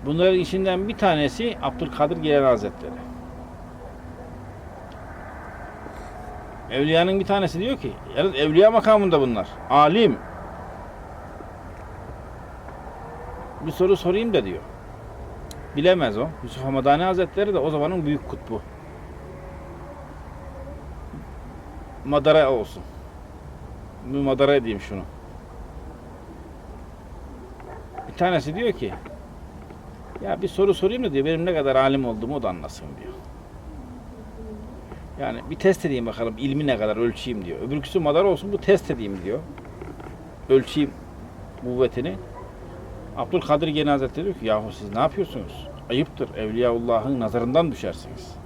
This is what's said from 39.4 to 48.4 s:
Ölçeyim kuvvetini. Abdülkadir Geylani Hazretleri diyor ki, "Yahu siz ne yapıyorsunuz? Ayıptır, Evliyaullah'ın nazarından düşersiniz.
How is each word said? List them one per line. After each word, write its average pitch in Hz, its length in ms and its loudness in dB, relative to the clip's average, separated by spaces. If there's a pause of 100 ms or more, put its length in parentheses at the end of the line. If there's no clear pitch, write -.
Ölçeyim 135 420 6 (720)
kuvvetini. 127 540 0 (1040)
Abdülkadir 151 500 2
Geylani 151 240 4
Hazretleri 139 340 2
diyor 196 100 0
ki, 113 100 -8
"Yahu 107 260 2
siz 101 220 -8
ne 110 60 0
yapıyorsunuz? 139 680 -2 (220)
Ayıptır, - 460 0
Evliyaullah'ın 117 840 2
nazarından 120 520 2
düşersiniz. - 640 -8 (100)